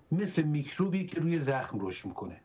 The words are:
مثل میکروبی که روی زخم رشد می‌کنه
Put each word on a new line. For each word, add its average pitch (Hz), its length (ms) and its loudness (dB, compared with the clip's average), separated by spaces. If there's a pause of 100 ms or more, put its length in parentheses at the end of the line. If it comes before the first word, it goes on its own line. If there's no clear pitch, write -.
(120)
مثل 185 300 2
میکروبی 165 600 0
که - 160 -4
روی 165 180 4
زخم 131 480 0
رشد 92 200 -6
می‌کنه 87 380 -8